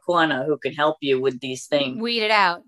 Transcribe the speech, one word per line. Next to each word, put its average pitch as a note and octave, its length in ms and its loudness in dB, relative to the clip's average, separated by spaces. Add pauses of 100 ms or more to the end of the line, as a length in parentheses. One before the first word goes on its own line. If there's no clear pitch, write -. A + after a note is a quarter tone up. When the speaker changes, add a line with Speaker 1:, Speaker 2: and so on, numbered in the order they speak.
Speaker 1:
corner D#3+ 400 0
who D3+ 120 0
can C3+ 160 -6
help D#3 280 0
you C3+ 200 0
with C3 200 -2
these - 240 -8
things. C#3+ 360 -2
Speaker 2:
Weed A#3 220 -2
it G#3+ 80 0
out. F#3 360 2